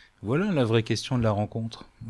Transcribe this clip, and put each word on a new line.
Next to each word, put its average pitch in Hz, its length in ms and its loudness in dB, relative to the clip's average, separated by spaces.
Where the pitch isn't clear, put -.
Voilà 151 300 0
la 143 140 2
vraie 113 180 4
question 117 340 -2
de 120 60 2
la 110 80 4
rencontre, 110 540 -4